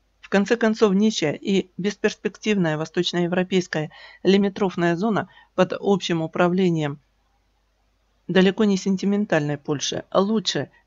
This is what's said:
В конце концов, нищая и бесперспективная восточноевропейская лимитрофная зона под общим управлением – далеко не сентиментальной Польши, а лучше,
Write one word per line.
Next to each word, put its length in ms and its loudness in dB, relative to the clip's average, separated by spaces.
В 80 -20
конце 260 2
концов, 380 2
нищая 400 2
и 440 -2
бесперспективная 1000 -2
восточноевропейская 1120 -2
лимитрофная 720 2
зона 320 -2
под 240 0
общим 420 -2
управлением – 800 0
далеко 360 4
не 140 2
сентиментальной 800 -2
Польши, 520 -6
а 120 2
лучше, 480 -2